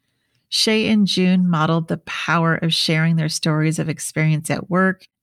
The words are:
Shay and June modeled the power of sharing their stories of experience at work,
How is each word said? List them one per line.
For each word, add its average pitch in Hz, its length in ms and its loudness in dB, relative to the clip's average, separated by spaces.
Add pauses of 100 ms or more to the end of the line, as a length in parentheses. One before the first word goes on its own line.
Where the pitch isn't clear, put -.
(500)
Shay 220 380 0
and 214 180 4
June 185 420 2
modeled 165 400 0
the 170 80 -2
power 165 580 -2
of 165 200 -2
sharing 165 420 0
their 156 140 0
stories 156 480 0
of 156 100 -4
experience 156 600 -2
at - 200 -6
work, 185 360 0 (160)